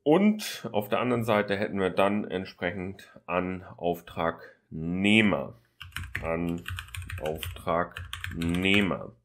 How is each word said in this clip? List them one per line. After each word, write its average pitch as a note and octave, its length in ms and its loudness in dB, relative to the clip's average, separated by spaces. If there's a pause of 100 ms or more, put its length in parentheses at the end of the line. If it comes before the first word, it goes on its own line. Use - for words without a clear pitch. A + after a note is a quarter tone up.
Und G3+ 680 4
auf - 180 0
der A2+ 100 2
anderen A#2+ 260 2
Seite G#2 320 2
hätten G2 220 -2
wir F#2 120 2
dann G2 320 2
entsprechend F#2+ 880 -6 (140)
an F2+ 360 -2 (140)
Auftragnehmer, F2 1800 0 (720)
an E2+ 400 -2 (580)
Auftragnehmer E2+ 1900 -2 (140)